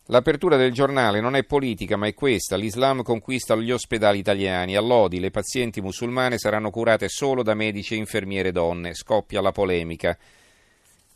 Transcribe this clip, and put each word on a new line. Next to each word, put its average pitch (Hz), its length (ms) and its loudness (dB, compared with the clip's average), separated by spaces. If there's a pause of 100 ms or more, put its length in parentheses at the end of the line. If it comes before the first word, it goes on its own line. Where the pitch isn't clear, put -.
L'apertura 143 500 4
del 131 120 4
giornale 120 520 2
non 127 120 -2
è 135 100 2
politica, 110 520 -2
ma 104 100 -2
è 107 60 -2
questa: 110 440 0
l'Islam 120 460 0
conquista 117 540 -2
gli 113 140 -2
ospedali 107 480 2
italiani, 95 580 0
a 104 60 2
Lodi 110 360 4
le 90 120 -2
pazienti 110 500 -4
musulmane 120 560 -2
saranno 107 340 -2
curate 113 380 2
solo 131 340 0
da 107 120 2
medici 107 400 -4
e - 20 -2
infermiere 98 560 -2
donne, 87 400 -2
scoppia 101 480 -2
la 95 100 2
polemica. 87 640 -2 (1000)